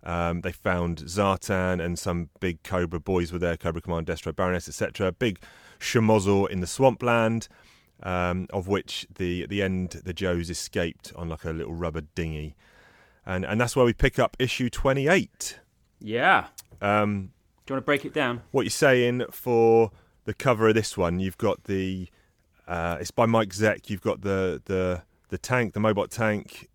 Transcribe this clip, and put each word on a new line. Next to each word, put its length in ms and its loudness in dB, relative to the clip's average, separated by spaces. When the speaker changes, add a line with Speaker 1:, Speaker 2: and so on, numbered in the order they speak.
Speaker 1:
Um, 380 -2
they 100 -4
found 460 -2
Zartan 840 0
and 160 -4
some 300 -4
big 240 -4
Cobra 360 -2
boys 320 -2
were 60 -6
there, 180 0
Cobra 240 -4
Commander, 320 -4
Destro, 220 -6
Baroness, 340 -2
et 60 -14
cetera. 380 -2
Big 280 -2
schmozzle 720 4
in 100 -4
the 60 -2
swampland, 840 2
um, 500 -2
of 160 -6
which 460 -2
the, 300 -2
at 40 -12
the 140 -2
end, 280 -2
the 80 -8
Joes 380 -2
escaped 640 -6
on, 120 -8
like, 160 -10
a 80 -4
little 220 -6
rubber 280 -6
dinghy. 420 -6
And, 200 -4
and 160 -2
that's 160 0
where 80 6
we 80 4
pick 260 0
up 220 0
issue 280 -2
twenty-eight. 920 0
Speaker 2:
Yeah. 460 2
Speaker 1:
Um, 500 2
Speaker 2:
Do 80 -8
you 40 -4
wanna 60 -4
break 220 0
it 80 -10
down? 380 -2
Speaker 1:
What 120 2
you're 80 0
saying 600 4
for 640 6
the 100 -6
cover 340 2
of 60 6
this 220 0
one, 240 0
you've 180 -4
got 260 0
the, 440 -4
uh, 340 -4
it's 120 -10
by 140 2
Mike 240 2
Zeck, 380 0
you've 120 -6
got 220 -4
the, 420 -2
the, 380 -2
the 100 -8
tank, 360 -2
the 60 -4
Mobot 280 2
tank 680 -4